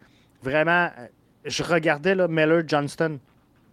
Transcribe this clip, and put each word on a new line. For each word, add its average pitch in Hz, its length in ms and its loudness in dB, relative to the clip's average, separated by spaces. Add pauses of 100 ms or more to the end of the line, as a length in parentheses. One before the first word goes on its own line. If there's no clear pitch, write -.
(420)
vraiment. 160 480 0 (560)
Je 147 160 -6
regardais, 160 520 0
là, 185 140 0
Miller 160 380 2
Johnston. 147 520 -2 (540)